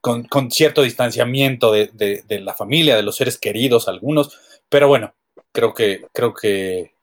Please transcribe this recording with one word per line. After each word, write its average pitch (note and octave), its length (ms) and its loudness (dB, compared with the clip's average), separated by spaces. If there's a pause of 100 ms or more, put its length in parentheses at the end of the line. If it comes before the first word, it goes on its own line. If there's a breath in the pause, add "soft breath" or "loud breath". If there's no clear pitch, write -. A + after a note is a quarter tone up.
con, A#2+ 220 -2
con B2+ 300 -2
cierto D3 300 2
distanciamiento B2 880 0
de, G#2+ 220 2
de, G2+ 340 -4
de G#2 100 -6
la F#2+ 160 -10
familia, C#3 400 0
de G#2+ 80 2
los G2+ 140 -6
seres - 220 -4
queridos, A#2 500 0
algunos. C#3 500 -4 (300 soft breath)
Pero C#3+ 180 4
bueno, B2+ 280 2 (360)
creo A2+ 240 0
que, G2 380 -2
creo A#2 200 -2
que F#2+ 720 -4